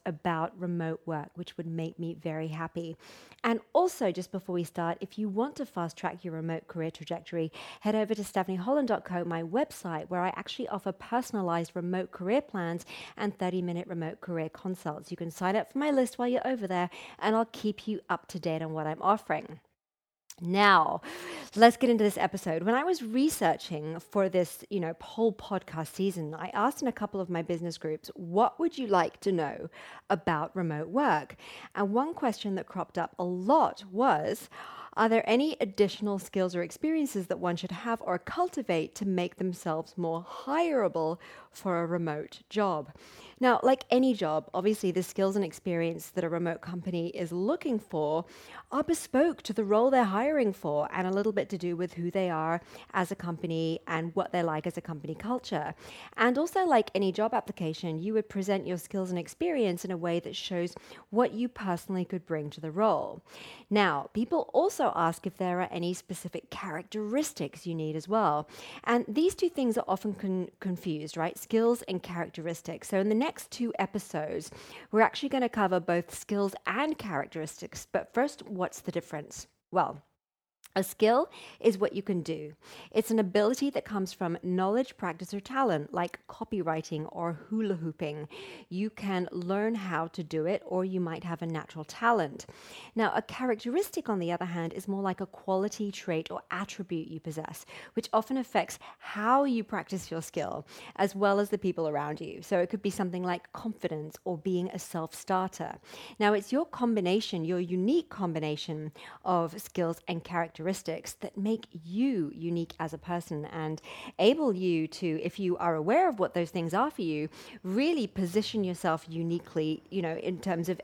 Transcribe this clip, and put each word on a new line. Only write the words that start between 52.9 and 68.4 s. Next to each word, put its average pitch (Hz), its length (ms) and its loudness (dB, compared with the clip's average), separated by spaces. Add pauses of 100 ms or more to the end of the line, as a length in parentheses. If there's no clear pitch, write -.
as 185 200 2
a - 20 -8
company 165 720 -2
and 165 260 -2
what 190 200 0
they're 175 100 2
like 156 240 0
as 170 100 -6
a 170 40 -8
company 156 340 -8
culture. 190 580 -4 (440)
And 240 200 6
also, 349 280 2
like 254 280 4
any 196 200 2
job 220 200 0
application, 165 680 -2
you 202 140 -2
would 214 140 2
present 196 400 0
your 180 100 -2
skills 185 320 -4
and 180 80 0
experience 214 680 0
in 185 60 -2
a 180 60 -2
way 170 220 0
that - 160 -8
shows 175 400 -2 (340)
what 226 220 4
you 233 160 -2
personally 190 560 -2
could 170 220 -6
bring 151 240 -4
to 151 100 -16
the 156 120 -6
role. 196 520 2 (460)
Now, 170 420 4
people 240 420 0
also 311 400 4
ask 165 320 0
if 185 120 -6
there 180 240 0
are - 100 0
any 175 220 -2
specific - 560 -10
characteristics 208 1160 -4
you 170 80 -4
need 156 220 -2
as 160 140 -6
well. 170 400 2 (340)